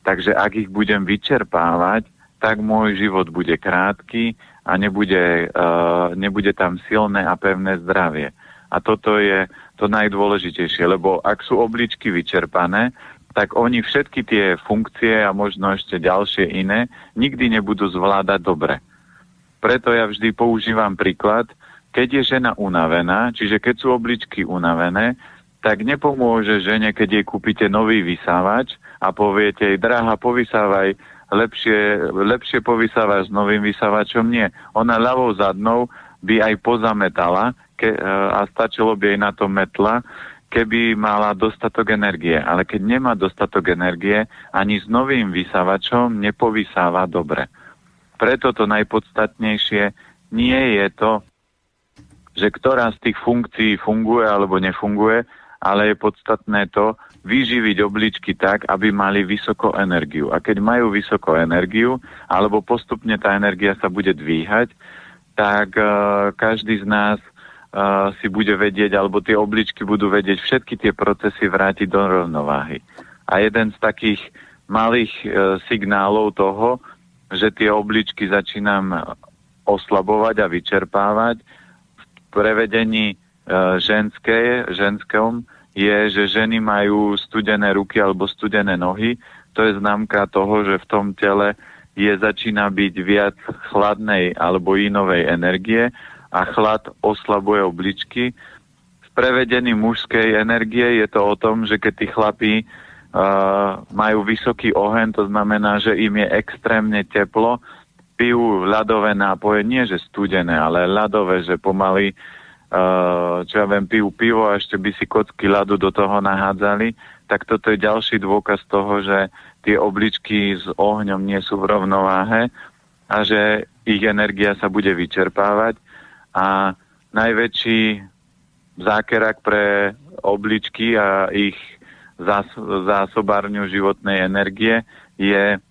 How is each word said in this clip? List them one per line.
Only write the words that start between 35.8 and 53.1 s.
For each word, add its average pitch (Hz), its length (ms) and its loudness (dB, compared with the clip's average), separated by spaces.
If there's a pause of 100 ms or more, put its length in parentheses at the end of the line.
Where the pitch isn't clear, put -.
by 110 240 2
aj 110 160 2
pozametala, 107 960 0 (160)
ke-, 110 160 0
e, - 80 -2 (320)
a 98 240 0
stačilo 110 400 0
by 101 160 0
jej 101 80 0
na 101 160 0
to 101 160 -2
metla, 101 560 0 (400)
keby 117 480 0
mala 104 400 0
dostatok 110 560 -2
energie. 87 480 0
Ale 87 240 0
keď 98 240 -4
nemá 123 320 0
dostatok 95 560 -2
energie, 90 560 -2 (240)
ani 101 240 0
s - 80 -8
novým 120 480 0
vysávačom 98 880 0
nepovysáva 95 880 0
dobre. 76 400 -4 (640)
Preto 123 400 0
to 117 160 0
najpodstatnejšie 107 1200 -2 (400)
nie 123 300 0 (180)
je 98 160 2
to, 110 180 0 (1160)
že 98 160 -2
ktorá 120 480 0
z - 160 -4